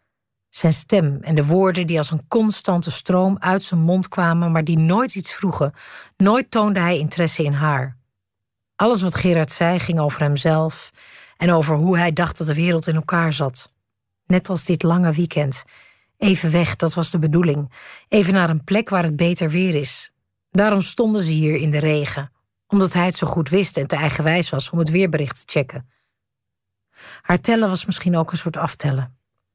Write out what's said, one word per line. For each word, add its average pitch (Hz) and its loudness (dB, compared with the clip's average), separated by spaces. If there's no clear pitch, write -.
Zijn - 0
stem 151 0
en 160 -2
de 147 2
woorden 180 2
die 165 0
als 147 -2
een 160 -6
constante 202 0
stroom 185 0
uit 190 0
zijn 170 0
mond 175 2
kwamen, 170 0
maar 160 2
die 160 0
nooit 185 2
iets 190 -8
vroegen. 156 -2
Nooit 208 2
toonde 208 0
hij 175 0
interesse 156 -2
in 143 0
haar. 139 -2
Alles 214 2
wat 180 0
Gerard 165 2
zei, 175 0
ging 165 -2
over 147 -2
hemzelf 156 0
en 175 2
over 156 2
hoe 170 2
hij 175 2
dacht 160 -2
dat 156 -6
de 156 0
wereld 165 0
in 165 0
elkaar 160 0
zat. 135 -4
Net 180 2
als 180 -4
dit 165 0
lange 170 2
weekend. 147 -2
Even 190 2
weg, 165 0
dat 160 -2
was 165 -2
de 175 0
bedoeling. 151 0
Even 190 2
naar 180 2
een 156 -2
plek 220 0
waar 185 0
het 156 -2
beter 170 0
weer 180 0
is. - -6
Daarom 202 2
stonden 214 0
ze 160 -2
hier 156 0
in 151 0
de 147 0
regen. 147 -2
Omdat 190 2
hij 175 2
het 180 0
zo - -2
goed 147 -2
wist 180 0
en 139 -2
te - -2
eigenwijs 160 0
was - -4
om 170 -2
het 156 0
weerbericht 156 0
te - -8
checken. 135 -4
Haar 180 0
tellen 226 2
was 185 -2
misschien 175 0
ook 160 0
een 170 -4
soort - -6
aftellen. - -4